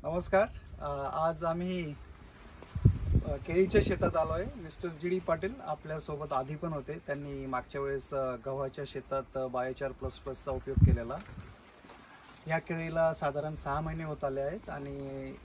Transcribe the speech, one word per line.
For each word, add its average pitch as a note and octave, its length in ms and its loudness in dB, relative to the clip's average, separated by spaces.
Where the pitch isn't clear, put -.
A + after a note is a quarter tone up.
नमस्कार. F3 420 4
अ, C#3 320 -2
आज D#3+ 320 2
आम्ही, E3+ 500 0
अ, D3 100 -2
केळीच्या F#3 380 6
शेतात F3 320 2
आलोय. D#3+ 300 2
मिस्टर E3+ 320 -8
जी E3 200 -4
डी F#3 100 2
पाटील F3 420 0
आपल्यासोबत D3+ 720 -6
आधी C3+ 240 0
पण D#3+ 160 -4
होते. D3 340 -6
त्यांनी C#3+ 400 -6
मागच्या C3 340 -4
वेळेस, C#3 340 -4
अ, C3 220 0
गव्हाच्या C3+ 420 -4
शेतात, C3+ 480 -4
अ, C3 100 0
बायोचार B2+ 460 -2
प्लस C3 260 -8
प्लसचा C3+ 340 -6
उपयोग C3 340 6
केलेला. A#2+ 320 4
या D#3+ 100 2
केळीला E3 560 2
साधारण D3 400 0
सहा D3 260 -2
महिने D#3+ 240 -2
होत D3+ 200 -4
आले C3+ 160 0
आहेत D#3+ 300 -4
आणि C#3 600 -6